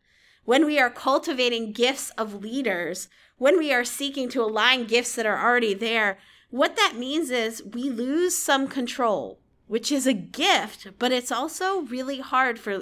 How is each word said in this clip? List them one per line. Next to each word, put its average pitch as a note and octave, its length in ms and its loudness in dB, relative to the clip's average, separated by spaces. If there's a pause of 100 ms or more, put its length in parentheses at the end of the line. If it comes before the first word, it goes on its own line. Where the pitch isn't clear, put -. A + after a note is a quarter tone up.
(440)
when C#4 220 4
we D4 120 2
are B3 120 4
cultivating B3 800 0
gifts B3+ 460 0
of G#3 240 -6
leaders, G3 680 -4 (300)
when C#4+ 200 6
we D4 140 2
are A#3+ 120 2
seeking C#4 460 -4
to B3 120 0
align A3+ 440 2
gifts A#3+ 280 0
that A3+ 120 -2
are F#3+ 140 0
already A#3 340 2
there, G#3+ 440 0 (320)
what C#4+ 260 2
that G4 200 2
means C4+ 340 -2
is A3+ 320 -2
we A#3+ 280 -6
lose C4+ 460 0
some C4+ 300 2
control, A3+ 720 -2 (300)
which A#3 240 -2
is C4+ 140 2
a C4 60 4
gift, G#3+ 760 0 (100)
but B3 140 0
it's B3 180 -2
also D#4+ 520 -2
really B3+ 380 -6
hard B3+ 380 0
for, G3 240 -6